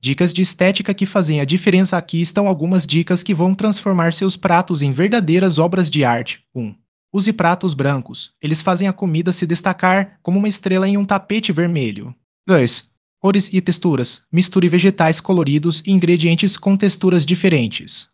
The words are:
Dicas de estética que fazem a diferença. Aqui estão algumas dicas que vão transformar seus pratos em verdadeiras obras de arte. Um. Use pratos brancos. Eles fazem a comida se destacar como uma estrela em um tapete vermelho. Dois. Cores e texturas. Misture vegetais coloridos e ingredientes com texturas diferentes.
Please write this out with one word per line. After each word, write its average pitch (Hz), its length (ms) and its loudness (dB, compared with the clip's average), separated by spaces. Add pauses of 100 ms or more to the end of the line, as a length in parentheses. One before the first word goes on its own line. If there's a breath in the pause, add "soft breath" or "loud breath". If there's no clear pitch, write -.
Dicas 139 340 0
de 180 80 0
estética 190 500 0
que 196 140 -2
fazem 156 340 0
a 143 60 -2
diferença. 185 500 2
Aqui 170 240 -4
estão 202 260 0
algumas 175 400 0
dicas 170 360 0
que 208 100 -4
vão 180 220 2
transformar 190 580 0
seus 190 240 -2
pratos 175 460 0
em 143 80 0
verdadeiras 180 680 2
obras 175 300 2
de 147 160 0
arte. 120 400 -2 (100)
Um. 113 200 -8 (360)
Use 202 220 0
pratos 175 400 0
brancos. 135 600 -4 (100)
Eles 156 180 -2
fazem 185 260 0
a 190 60 0
comida 175 400 -2
se 180 140 -4
destacar 185 760 -2
como 180 160 -2
uma 208 100 0
estrela 190 380 -2
em 202 120 0
um 202 80 -2
tapete 202 460 -2
vermelho. 131 640 -2 (320)
Dois. 143 440 0 (280)
Cores 196 320 0
e 185 120 0
texturas. 156 680 -2
Misture 180 380 2
vegetais 175 520 2
coloridos 156 680 0
e 196 40 -4
ingredientes 175 680 2
com 196 180 0
texturas 185 480 2
diferentes. 156 880 -2